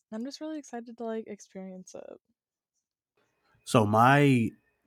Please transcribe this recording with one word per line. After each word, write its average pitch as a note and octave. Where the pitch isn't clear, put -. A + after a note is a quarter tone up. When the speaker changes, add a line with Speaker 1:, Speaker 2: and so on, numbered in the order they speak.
Speaker 1:
I'm A3
just C#4
really D#4
excited A#3
to, A#3+
like, A3+
experience F#3+
it. -
Speaker 2:
So A2
my, B2